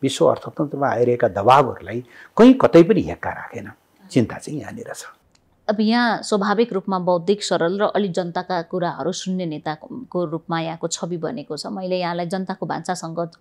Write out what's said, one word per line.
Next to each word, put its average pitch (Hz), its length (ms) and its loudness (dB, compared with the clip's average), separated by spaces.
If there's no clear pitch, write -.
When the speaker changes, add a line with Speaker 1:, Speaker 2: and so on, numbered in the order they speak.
Speaker 1:
विश्व - 240 2
अर्थतन्त्रमा 139 640 -2
आइरहेका 120 400 2
दबावहरूलाई 110 760 2
कहीँ 247 180 10
कतै 170 280 8
पनि 170 200 4
हेक्का - 280 -6
राखेन। - 400 -12
चिन्ता - 260 0
चाहिँ - 240 -10
यहाँनिर - 360 -14
छ। - 80 -16
Speaker 2:
अब 214 120 0
यहाँ 220 420 2
स्वाभाविक 208 500 0
रूपमा 190 260 -4
बौद्धिक, 180 460 0
सरल 170 360 0
र - 20 2
अलि 202 260 0
जनताका 180 540 -4
कुराहरू 165 500 -4
सुन्ने 185 340 -6
नेताको 156 800 -8
रूपमा 165 360 -6
यहाँको 165 280 -6
छवि 170 280 -6
बनेको 160 400 -8
छ। - 100 -10
मैले 185 320 -6
यहाँलाई 175 280 -4
जनताको 190 400 -6
भान्सासँग 165 640 -6